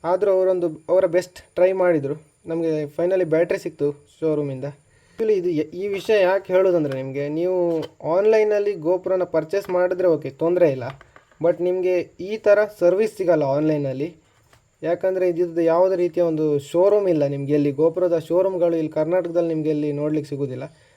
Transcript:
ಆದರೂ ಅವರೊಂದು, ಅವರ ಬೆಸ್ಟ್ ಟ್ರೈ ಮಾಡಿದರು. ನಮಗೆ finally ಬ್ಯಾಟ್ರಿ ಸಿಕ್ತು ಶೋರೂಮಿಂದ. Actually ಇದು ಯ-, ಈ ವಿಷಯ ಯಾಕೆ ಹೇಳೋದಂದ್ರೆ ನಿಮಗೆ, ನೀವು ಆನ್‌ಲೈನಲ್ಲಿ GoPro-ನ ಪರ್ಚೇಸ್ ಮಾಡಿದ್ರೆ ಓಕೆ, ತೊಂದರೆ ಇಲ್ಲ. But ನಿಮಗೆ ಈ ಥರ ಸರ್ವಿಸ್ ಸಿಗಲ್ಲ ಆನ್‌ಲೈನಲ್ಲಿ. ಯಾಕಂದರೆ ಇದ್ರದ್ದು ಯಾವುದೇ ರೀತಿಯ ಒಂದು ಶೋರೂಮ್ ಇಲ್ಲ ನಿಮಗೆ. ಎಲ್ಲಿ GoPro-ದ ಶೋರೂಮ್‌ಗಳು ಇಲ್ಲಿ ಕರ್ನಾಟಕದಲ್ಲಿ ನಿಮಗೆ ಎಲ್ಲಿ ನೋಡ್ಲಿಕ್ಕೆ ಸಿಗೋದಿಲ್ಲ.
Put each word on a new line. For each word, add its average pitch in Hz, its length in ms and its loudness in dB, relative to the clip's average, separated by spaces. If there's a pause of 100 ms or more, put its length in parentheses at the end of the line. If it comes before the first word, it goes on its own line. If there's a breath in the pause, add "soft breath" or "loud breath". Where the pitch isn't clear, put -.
ಆದರೂ 185 280 2
ಅವರೊಂದು, 185 560 0
ಅವರ 185 180 2
ಬೆಸ್ಟ್ - 480 -4
ಟ್ರೈ 185 180 4
ಮಾಡಿದರು. 160 540 0 (200)
ನಮಗೆ 165 380 -2
finally 180 400 -2
ಬ್ಯಾಟ್ರಿ 170 340 0
ಸಿಕ್ತು 147 340 -4 (280)
ಶೋರೂಮಿಂದ. 147 440 -4
Actually - 760 -4
ಇದು 180 120 -2
ಯ-, 156 240 -2
ಈ 190 140 -8
ವಿಷಯ 202 340 0
ಯಾಕೆ 185 300 0
ಹೇಳೋದಂದ್ರೆ 170 500 2
ನಿಮಗೆ, 139 260 -6
ನೀವು 170 520 -2 (360)
ಆನ್‌ಲೈನಲ್ಲಿ 208 580 2
GoPro-ನ 185 500 -2
ಪರ್ಚೇಸ್ 170 460 -4
ಮಾಡಿದ್ರೆ 180 380 0
ಓಕೆ, 139 220 0
ತೊಂದರೆ 170 400 2
ಇಲ್ಲ. 131 120 -4 (600 soft breath)
But 175 200 0
ನಿಮಗೆ 180 480 0 (100)
ಈ 202 160 -8
ಥರ 208 220 4 (200)
ಸರ್ವಿಸ್ 190 380 2
ಸಿಗಲ್ಲ 170 260 2
ಆನ್‌ಲೈನಲ್ಲಿ. 143 760 -2 (680 soft breath)
ಯಾಕಂದರೆ 180 460 -2
ಇದ್ರದ್ದು 170 320 -2
ಯಾವುದೇ 175 360 4
ರೀತಿಯ 175 260 0
ಒಂದು 156 360 0
ಶೋರೂಮ್ 190 500 2
ಇಲ್ಲ 151 180 2
ನಿಮಗೆ. 139 260 -4
ಎಲ್ಲಿ 147 180 2
GoPro-ದ 165 480 0
ಶೋರೂಮ್‌ಗಳು 170 580 0
ಇಲ್ಲಿ 156 120 -2
ಕರ್ನಾಟಕದಲ್ಲಿ 170 600 -2
ನಿಮಗೆ 156 220 -2
ಎಲ್ಲಿ 151 220 -2
ನೋಡ್ಲಿಕ್ಕೆ 147 360 -4
ಸಿಗೋದಿಲ್ಲ. 131 480 -8 (200 soft breath)